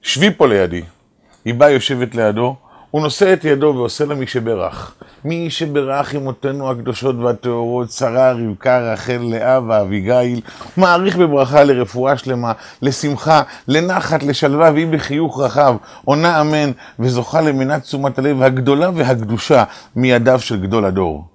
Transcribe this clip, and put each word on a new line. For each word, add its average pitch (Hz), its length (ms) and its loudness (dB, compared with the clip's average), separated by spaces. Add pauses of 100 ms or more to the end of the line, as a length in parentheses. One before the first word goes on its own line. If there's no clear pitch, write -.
שבי 185 280 2
פה 196 180 2
לידי." 90 340 2 (600)
היא 117 100 -2
באה, 143 160 6
יושבת 123 440 0
לידו, 117 420 0 (340)
הוא 151 120 -2
נושא 185 300 2
את 180 120 0
ידו 147 320 2
ועושה 120 280 -4
לה 147 100 -4
מי 131 120 -6
שברך. 110 680 -4 (300)
מי 165 260 -6
שברך 143 640 -4
אמותינו 135 560 -6
הקדושות 120 460 -4
והטהורות, 120 720 -4
שרה, 127 420 0
רבקה, 117 460 -2
רחל, 117 440 -4
לאה 120 460 0
ואביגיל, 110 720 0 (360)
מעריך 180 400 4
בברכה 143 480 4
לרפואה 127 520 0
שלמה, 120 360 -4 (300)
לשמחה, 147 600 0 (260)
לנחת, 156 540 0
לשלווה, 143 520 2
והיא 160 120 0
בחיוך 147 540 -4
רחב, 131 360 2 (280)
עונה 156 360 2
אמן, 151 300 0 (280)
וזוכה 123 420 -2
למנת 139 420 0
תשומת 139 360 -4
הלב 135 240 0
הגדולה 135 520 2
והקדושה 120 680 2 (320)
מידיו 127 440 2
של 110 200 -6
גדול 101 240 0
הדור. 90 400 -2 (100)